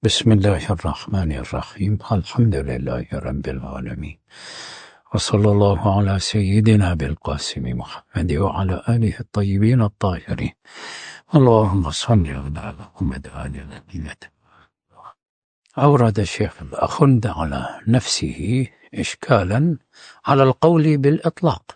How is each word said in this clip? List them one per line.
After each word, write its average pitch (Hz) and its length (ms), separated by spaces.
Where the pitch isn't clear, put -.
بسم 110 280
الله 98 400
الرحمن 85 600
الرحيم. 87 680
الحمد 107 440
لله 65 580
رب 65 340
العالمين. 64 720
وصلى 104 380
الله 101 460
على 98 220
سيدنا 104 760
بالقاسم 73 720
محمد 62 720
وعلى 92 560
آله 117 300
الطيبين 107 640
الطاهرين. - 720
اللهم 107 560
صل 95 360
على 73 520
محمد 71 480
وعلى 69 200
آل 67 400
محمد. 78 360
أورد 127 420
الشيخ - 420
الأخند 120 680
على 78 600
نفسه 120 800
إشكالاً 120 840
على 139 180
القول 156 540
بالإطلاق 143 680